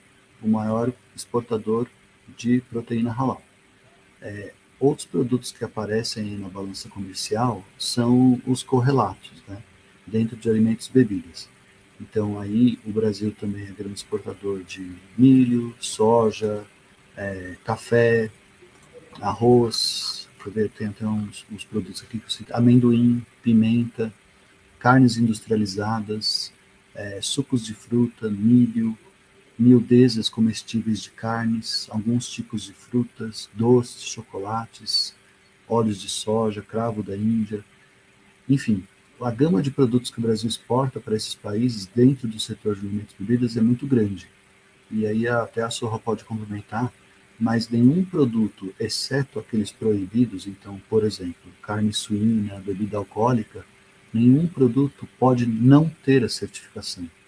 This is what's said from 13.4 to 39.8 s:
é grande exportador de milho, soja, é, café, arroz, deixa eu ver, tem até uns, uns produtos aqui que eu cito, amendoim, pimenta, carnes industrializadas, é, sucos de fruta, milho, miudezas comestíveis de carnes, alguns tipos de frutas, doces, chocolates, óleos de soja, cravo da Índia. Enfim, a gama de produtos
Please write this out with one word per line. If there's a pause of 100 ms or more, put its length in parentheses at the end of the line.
é
grande
exportador
de (240)
milho,
soja, (500)
é,
café, (920)
arroz,
deixa
eu
ver,
tem
até
uns,
uns
produtos
aqui
que
eu
cito,
amendoim, (180)
pimenta, (640)
carnes
industrializadas, (420)
é,
sucos
de
fruta,
milho, (640)
miudezas
comestíveis
de
carnes,
alguns
tipos
de
frutas,
doces,
chocolates, (520)
óleos
de
soja,
cravo
da
Índia. (800)
Enfim, (320)
a
gama
de
produtos